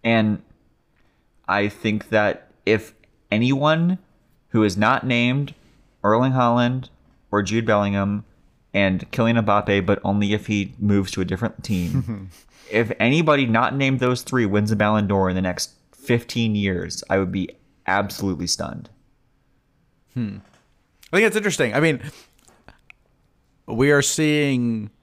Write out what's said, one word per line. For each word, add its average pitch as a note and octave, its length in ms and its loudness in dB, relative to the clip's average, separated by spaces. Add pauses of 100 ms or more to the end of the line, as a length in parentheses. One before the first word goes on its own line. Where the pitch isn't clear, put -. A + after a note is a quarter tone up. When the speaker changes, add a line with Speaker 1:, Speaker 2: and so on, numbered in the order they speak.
Speaker 1:
And A2 380 0 (1040)
I G2+ 200 0
think G#2 420 -4
that G#2 400 0 (160)
if G#2+ 280 0 (360)
anyone D3+ 720 0 (500)
who A2 140 2
is G2 140 0
not A2+ 280 2
named B2+ 480 0 (500)
Erling A#2+ 300 2
Haaland B2 560 0 (420)
or G2+ 120 0
Jude A2 220 -2
Bellingham G2+ 600 0 (480)
and G2 380 0
Kylian A#2 320 2
Mbappe, G2+ 420 2
but G2+ 180 2
only G2+ 300 0
if G#2 140 -4
he G#2 320 -2
moves G2+ 320 2
to G2 100 -4
a F2+ 40 0
different G2 380 -4
team, G2 680 -4 (200)
Speaker 2:
<laughs> - 220 -20
Speaker 1:
if A2 280 0
anybody C#3+ 460 2
not A#2 300 0
named C3+ 240 0
those B2+ 240 0
three B2 220 0
wins G#2 260 2
a A2 40 2
Ballon G#2 320 2
d'Or F#2+ 220 2
in F2+ 60 -2
the F#2 60 -2
next F2+ 300 -4 (220)
fifteen A#2 600 -2
years, F#2 540 -4
I F#2+ 80 2
would F#2 140 0
be F#2 180 -4 (360)
absolutely F#2+ 640 -2
stunned. - 420 -8 (1200)
Speaker 2:
Hmm. G#2 240 -6 (720)
I F3+ 60 0
think A3 80 4
that's G#3 100 0
interesting. E3 380 0
I C3 60 2
mean, D3+ 220 2 (1600)
we C3 260 2
are C#3+ 100 6
seeing C3+ 880 0 (140)